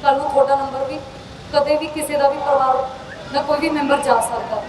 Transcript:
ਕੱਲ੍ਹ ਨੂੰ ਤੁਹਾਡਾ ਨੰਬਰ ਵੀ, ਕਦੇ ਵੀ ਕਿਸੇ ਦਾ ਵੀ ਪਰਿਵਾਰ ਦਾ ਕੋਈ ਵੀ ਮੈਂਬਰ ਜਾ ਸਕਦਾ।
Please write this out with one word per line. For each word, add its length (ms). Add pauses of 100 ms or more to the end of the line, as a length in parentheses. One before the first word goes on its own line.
ਕੱਲ੍ਹ 140
ਨੂੰ 120
ਤੁਹਾਡਾ 260
ਨੰਬਰ 300
ਵੀ, 140 (540)
ਕਦੇ 240
ਵੀ 100
ਕਿਸੇ 300
ਦਾ 120
ਵੀ 80
ਪਰਿਵਾਰ 520 (440)
ਦਾ 80
ਕੋਈ 160
ਵੀ 120
ਮੈਂਬਰ 280
ਜਾ 240
ਸਕਦਾ। 480